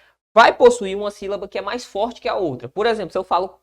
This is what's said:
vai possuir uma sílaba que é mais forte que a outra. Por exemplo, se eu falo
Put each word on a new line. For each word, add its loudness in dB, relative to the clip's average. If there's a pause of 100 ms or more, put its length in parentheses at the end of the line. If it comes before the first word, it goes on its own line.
(340)
vai 6
possuir 4
uma -6
sílaba -8
que -14
é -6
mais -10
forte -6
que -8
a -4
outra. -6
Por -4
exemplo, -4
se -8
eu -4
falo -4